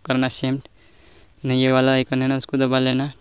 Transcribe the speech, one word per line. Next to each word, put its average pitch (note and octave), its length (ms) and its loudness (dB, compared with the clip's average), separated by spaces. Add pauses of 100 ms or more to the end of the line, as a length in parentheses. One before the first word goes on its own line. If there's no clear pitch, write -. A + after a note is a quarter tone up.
करना C3 260 -2
सेम। C3+ 300 -4 (840)
नहीं, B2+ 180 0
ये C3 100 4
वाला C3 200 4
आइकन C3 300 0
है C3 60 0
ना, C3+ 80 0
उसको C3+ 200 -6
दबा C3 220 0
लेना। C3 420 0